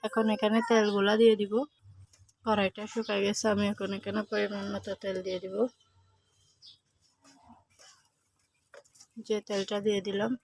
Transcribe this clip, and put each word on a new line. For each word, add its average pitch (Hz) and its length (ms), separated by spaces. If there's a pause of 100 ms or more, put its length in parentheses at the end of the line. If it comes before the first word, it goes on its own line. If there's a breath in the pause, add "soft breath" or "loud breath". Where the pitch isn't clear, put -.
এখন 220 180 (100)
এখানে 214 240 (100)
তেলগুলা 208 520
দিয়ে 226 200
দিব। 202 120 (920)
কড়াইটা 208 380 (100)
শুকায় 214 340
গেছে, 208 180 (100)
আমি 202 180
এখন 196 260
এখানে 202 220 (100)
পরিমাণ 202 340 (100)
মতো 196 160 (120)
তেল 190 140 (100)
দিয়ে 185 180
দিব। 190 120 (3750)
যে 214 100 (120)
তেলটা 202 380
দিয়ে 202 200
দিলাম। 208 260 (120)